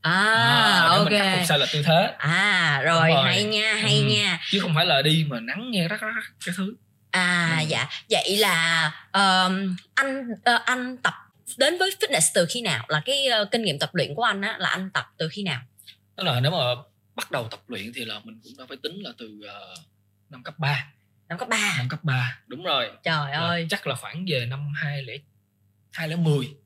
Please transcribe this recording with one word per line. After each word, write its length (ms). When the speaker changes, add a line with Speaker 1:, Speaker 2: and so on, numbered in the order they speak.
Speaker 1:
À, 100
Speaker 2:
À, 760
để 60
Speaker 1:
ok. 140
Speaker 2:
mình 100
khắc 180
phục 80
sai 120
lệch 140
tư 100
thế. 360
Speaker 1:
À, 680
Speaker 2:
Đúng 100
Speaker 1:
rồi, 160
Speaker 2:
rồi. 140
Speaker 1:
hay 200
nha, 300
hay 240
Speaker 2:
Ừ. 60
Speaker 1:
nha. 360
Speaker 2:
Chứ 100
không 140
phải 120
là 160
đi 260
mà 120
nắn 300
nghe 180
rắc 120
rắc 140
cái 120
thứ. 160
Speaker 1:
À, 500
Speaker 2:
Ừ. 80
Speaker 1:
dạ. 180
Vậy 260
là, 540
ờm, 640
anh, 340
ờ, 200
anh 380
tập 120
đến 220
với 120
fitness 340
từ 160
khi 120
nào? 260
Là 160
cái, 220
ờ, 180
kinh 180
nghiệm 160
tập 160
luyện 200
của 80
anh 200
á, 160
là 100
anh 260
tập 120
từ 100
khi 140
nào? 180
Speaker 2:
Tức 80
là 160
nếu 120
mà 60
bắt 160
đầu 200
tập 180
luyện 260
thì 100
là 200
mình 200
cũng 140
đã 100
phải 140
tính 200
là 160
từ, 300
ờ, 260
năm 120
cấp 160
ba. 280
Speaker 1:
Năm 100
cấp 100
ba? 300
Speaker 2:
Năm 100
cấp 160
ba, 420
đúng 160
rồi. 280
Speaker 1:
Trời 280
Speaker 2:
Là 80
Speaker 1:
ơi. 320
Speaker 2:
chắc 160
là 80
khoảng 340
về 180
năm 300
hai 260
lẻ-, 160
hai 160
lẻ 80
mười. 320